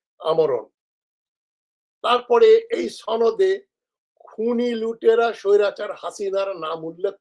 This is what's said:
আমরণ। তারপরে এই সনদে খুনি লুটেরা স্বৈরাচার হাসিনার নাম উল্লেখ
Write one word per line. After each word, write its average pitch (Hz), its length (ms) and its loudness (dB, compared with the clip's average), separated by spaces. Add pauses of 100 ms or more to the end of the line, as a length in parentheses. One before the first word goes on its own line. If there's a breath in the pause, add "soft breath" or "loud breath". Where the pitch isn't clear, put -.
(200)
আমরণ। 156 460 -2 (1400)
তারপরে 233 460 2 (240)
এই - 180 -4
সনদে 214 760 -2 (500)
খুনি 240 600 -4
লুটেরা 226 580 0
স্বৈরাচার 202 600 0
হাসিনার 190 640 -6
নাম 160 260 -8
উল্লেখ 175 380 -8